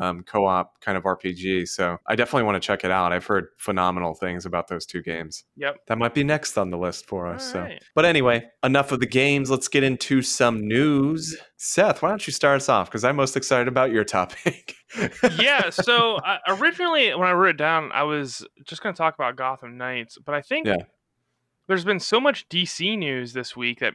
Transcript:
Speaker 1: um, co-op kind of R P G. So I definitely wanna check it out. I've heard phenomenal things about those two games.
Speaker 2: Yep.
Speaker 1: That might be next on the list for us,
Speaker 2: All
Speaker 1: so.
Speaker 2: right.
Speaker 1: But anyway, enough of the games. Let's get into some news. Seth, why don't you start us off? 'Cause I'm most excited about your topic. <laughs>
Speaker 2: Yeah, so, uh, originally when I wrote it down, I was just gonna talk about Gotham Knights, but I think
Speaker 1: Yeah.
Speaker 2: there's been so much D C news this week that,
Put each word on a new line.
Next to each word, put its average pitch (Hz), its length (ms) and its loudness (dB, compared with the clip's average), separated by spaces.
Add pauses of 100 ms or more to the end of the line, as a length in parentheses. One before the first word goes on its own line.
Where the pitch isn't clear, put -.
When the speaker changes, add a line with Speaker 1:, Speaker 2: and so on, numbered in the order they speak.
Speaker 1:
um, 90 220 -4
co-op 95 580 0
kind 98 180 -4
of 90 80 -4
R 95 100 0
P 92 160 -6
G. 90 340 -2
So 87 400 -4
I 110 100 0
definitely 120 280 2
wanna 101 160 2
check - 240 -2
it 92 60 0
out. 90 220 2
I've 90 140 -4
heard 98 300 -2
phenomenal 90 580 -2
things 90 320 -8
about 87 220 -4
those 87 180 -8
two 87 160 -10
games. 82 420 -10 (120)
Speaker 2:
Yep. 143 300 -8
Speaker 1:
That 110 120 -2
might 117 160 -2
be 147 100 0
next 151 340 -2
on 95 120 -2
the 87 80 -6
list 87 280 -6
for 90 200 -6
us, 85 220 -8
Speaker 2:
All - 40 -10
Speaker 1:
so. 92 80 -4
Speaker 2:
right. 87 220 -12 (120)
Speaker 1:
But 156 100 4
anyway, 127 440 4 (140)
enough 139 300 2
of 127 80 -2
the 127 60 0
games. 135 440 2
Let's 131 180 0
get 139 160 4
into 131 380 2
some 113 440 0
news. 147 720 2 (200)
Seth, - 460 2
why 165 80 2
don't 208 160 -4
you 143 60 -6
start 139 240 4
us 135 120 -2
off? 104 220 2
'Cause 110 140 -4
I'm 135 120 2
most 135 200 0
excited 127 320 2
about 127 240 2
your 110 120 2
topic. - 760 -4
<laughs> - 40 -20 (540)
Speaker 2:
Yeah, 240 320 2
so, 233 460 2
uh, 175 300 -2
originally 294 680 2
when 180 120 2
I 185 60 4
wrote 180 180 6
it 156 60 -2
down, 156 360 0
I 143 120 0
was 147 420 -4 (180)
just - 180 -16
gonna 202 120 -4
talk 160 220 0
about 127 180 -2
Gotham 131 420 -6
Knights, 123 480 -8
but 143 120 -6
I 147 40 -2
think 294 280 -4
Speaker 1:
Yeah. 90 160 0 (800)
Speaker 2:
there's 185 180 0
been 196 140 0
so 214 220 0
much 269 280 0
D 175 160 -2
C 190 320 -4
news 131 360 -4
this 123 240 -8
week 120 240 -4
that, 117 140 -2